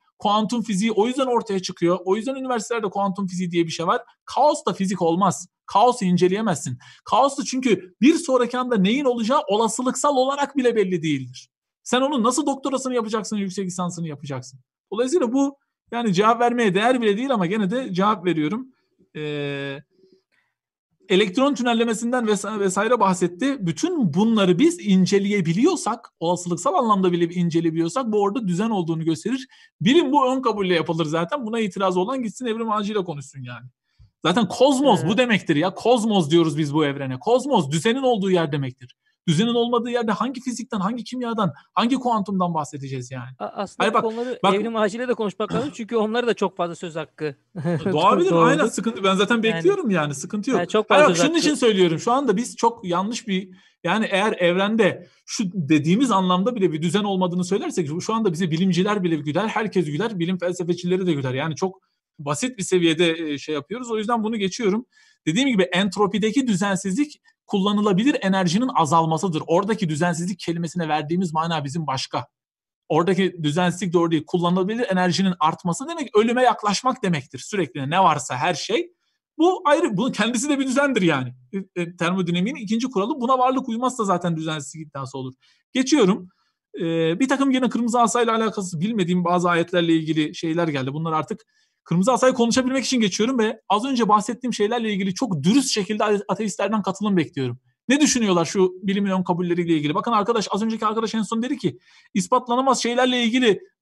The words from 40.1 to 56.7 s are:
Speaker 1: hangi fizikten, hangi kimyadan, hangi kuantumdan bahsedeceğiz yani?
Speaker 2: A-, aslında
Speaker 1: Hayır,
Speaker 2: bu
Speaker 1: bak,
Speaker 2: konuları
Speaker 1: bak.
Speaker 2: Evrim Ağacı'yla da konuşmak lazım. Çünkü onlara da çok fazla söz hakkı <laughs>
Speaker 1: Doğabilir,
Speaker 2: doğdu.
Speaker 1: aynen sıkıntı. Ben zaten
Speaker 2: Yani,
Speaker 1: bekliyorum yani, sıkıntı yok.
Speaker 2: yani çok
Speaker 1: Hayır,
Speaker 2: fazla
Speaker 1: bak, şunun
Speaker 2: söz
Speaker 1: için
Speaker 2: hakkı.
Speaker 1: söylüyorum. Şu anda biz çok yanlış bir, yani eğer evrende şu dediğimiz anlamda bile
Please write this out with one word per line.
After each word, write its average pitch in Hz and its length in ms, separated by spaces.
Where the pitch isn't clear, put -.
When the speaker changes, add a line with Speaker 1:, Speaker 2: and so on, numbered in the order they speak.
Speaker 1:
hangi 233 300
fizikten, 226 380
hangi 214 240
kimyadan, 226 500
hangi 233 220
kuantumdan 202 580
bahsedeceğiz 139 580
yani? 127 180
Speaker 2:
A-, - 60
aslında - 380
Speaker 1:
Hayır, 214 80
Speaker 2:
bu 208 40
Speaker 1:
bak, 214 80
Speaker 2:
konuları 233 400
Speaker 1:
bak. 196 120
Speaker 2:
Evrim 220 200
Ağacı'yla 220 320
da 247 60
konuşmak 208 400
lazım. 285 200
Çünkü 226 220
onlara 226 320
da 220 60
çok 190 240
fazla 175 180
söz 165 200
hakkı 151 400
<laughs> - 0
Speaker 1:
Doğabilir, 180 380
Speaker 2:
doğdu. 170 140
Speaker 1:
aynen 269 220
sıkıntı. 220 380
Ben 190 120
zaten 202 200
Speaker 2:
Yani, 226 80
Speaker 1:
bekliyorum 247 460
yani, 151 240
sıkıntı 190 360
yok. 233 100
Speaker 2:
yani 175 80
çok 214 220
Speaker 1:
Hayır, 294 140
Speaker 2:
fazla 277 100
Speaker 1:
bak, 165 120
şunun 311 80
Speaker 2:
söz 339 80
Speaker 1:
için 294 80
Speaker 2:
hakkı. 302 100
Speaker 1:
söylüyorum. 185 400
Şu 233 120
anda 247 260
biz 240 180
çok - 300
yanlış 190 420
bir, 190 220
yani 208 280
eğer 196 260
evrende 185 720
şu - 180
dediğimiz 170 580
anlamda 190 440
bile 190 160